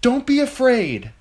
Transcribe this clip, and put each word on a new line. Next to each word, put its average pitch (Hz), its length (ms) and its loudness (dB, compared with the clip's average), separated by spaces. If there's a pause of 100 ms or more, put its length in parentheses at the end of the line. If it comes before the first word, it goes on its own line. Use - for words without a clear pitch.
Don't 262 240 0
be 285 140 2
afraid 220 800 0